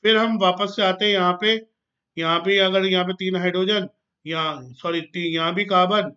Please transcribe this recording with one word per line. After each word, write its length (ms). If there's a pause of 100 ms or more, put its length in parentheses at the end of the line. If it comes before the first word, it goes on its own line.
फिर 120
हम 220
वापस 380
से 60
आते 220
हैं 80
यहाँ 280
पे, 140 (600)
यहाँ 240
पे 200
अगर 260
यहाँ 180
पे 100
तीन 220
hydrogen, 520 (360)
यहाँ, 500
sorry, 280
ती-, 240
यहाँ 280
भी 120
carbon, 500